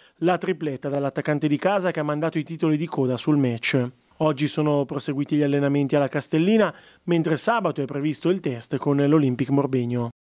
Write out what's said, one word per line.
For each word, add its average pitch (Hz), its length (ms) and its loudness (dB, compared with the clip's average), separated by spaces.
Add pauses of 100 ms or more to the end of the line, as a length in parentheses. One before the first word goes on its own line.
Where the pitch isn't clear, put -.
(200)
la 170 180 2
tripletta 156 500 -6
dall'attaccante 139 640 -2
di 143 80 2
casa 185 340 0
che 160 80 -6
ha 151 40 -2
mandato 151 340 -2
i 151 60 -2
titoli 160 340 0
di 156 80 -4
coda 127 320 -2
sul 151 180 0
match. 123 500 0 (340)
Oggi 151 280 0
sono 147 380 0
proseguiti 139 500 -4
gli 147 60 2
allenamenti 143 560 2
alla 143 100 2
Castellina, 165 680 2 (300)
mentre 165 320 2
sabato 185 460 0
è 139 40 -2
previsto 143 440 -2
il 190 100 0
test 135 380 -4
con 143 180 0
l'Olympic 139 540 2
Morbegno. 123 600 0 (160)